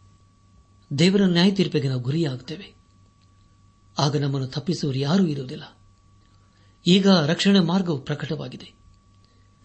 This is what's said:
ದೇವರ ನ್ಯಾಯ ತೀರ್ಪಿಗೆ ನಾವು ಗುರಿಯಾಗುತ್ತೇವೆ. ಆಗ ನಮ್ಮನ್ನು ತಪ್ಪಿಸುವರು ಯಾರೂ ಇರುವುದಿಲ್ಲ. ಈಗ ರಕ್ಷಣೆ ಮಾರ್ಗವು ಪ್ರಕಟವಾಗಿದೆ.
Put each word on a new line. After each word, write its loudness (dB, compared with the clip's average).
ದೇವರ 4
ನ್ಯಾಯ 4
ತೀರ್ಪಿಗೆ 0
ನಾವು -4
ಗುರಿಯಾಗುತ್ತೇವೆ. -6
ಆಗ 0
ನಮ್ಮನ್ನು -4
ತಪ್ಪಿಸುವರು -6
ಯಾರೂ 0
ಇರುವುದಿಲ್ಲ. -8
ಈಗ 4
ರಕ್ಷಣೆ 4
ಮಾರ್ಗವು 0
ಪ್ರಕಟವಾಗಿದೆ. -10